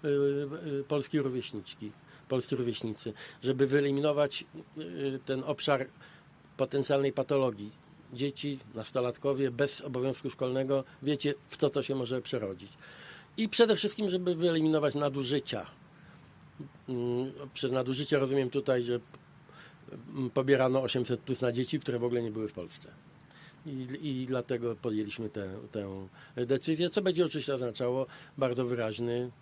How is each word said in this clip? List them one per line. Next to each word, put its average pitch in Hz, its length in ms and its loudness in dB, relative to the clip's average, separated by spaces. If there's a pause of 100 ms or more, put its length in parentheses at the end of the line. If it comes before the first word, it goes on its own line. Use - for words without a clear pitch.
y, 151 40 2 (720)
y, 139 80 -4
polskie 147 340 2
rówieśniczki, 120 680 -4 (360)
polscy 127 280 0
rówieśnicy, 117 560 -2 (300)
żeby 131 240 4
wyeliminować, 143 800 2 (340)
y, 139 460 -4
ten 135 220 -2
obszar 139 400 0 (720)
potencjalnej 139 560 2
patologii. 123 720 0 (300)
Dzieci, 139 460 -4 (160)
nastolatkowie 127 760 0
bez 139 300 0
obowiązku 131 500 -2
szkolnego, 131 540 0 (180)
wiecie, 143 320 0 (140)
w - 80 -16
co 143 140 4
to 139 120 0
się 135 120 -2
może 123 280 -2
przerodzić. 98 500 -6 (640)
I 220 120 0
przede 220 280 6
wszystkim, 208 340 0
żeby 180 240 2
wyeliminować 156 600 4
nadużycia. 139 720 0 (1200)
Mm, 123 440 -2 (220)
przez 127 180 0
nadużycia 131 460 2
rozumiem 131 320 4
tutaj, 135 320 2
że, 120 180 0 (1120)
mm, 131 160 -2
pobierano 131 520 4
osiemset 123 380 0
plus 131 200 -4
na 123 120 2
dzieci, 123 280 0
które 120 180 -2
w 117 60 0
ogóle 120 180 0
nie 113 80 -4
były 107 180 -4
w - 40 -8
Polsce. - 360 -12 (760)
I, 131 200 -8 (160)
i 131 240 -4
dlatego 120 500 -2
podjęliśmy 107 520 -2
tę, 101 200 -6 (240)
tę 98 340 -6 (400)
decyzję, 160 440 0
co 208 120 0
będzie 180 220 2
oczywiście 143 300 -2
oznaczało 123 520 -2 (320)
bardzo 127 260 2
wyraźny 120 680 -2 (120)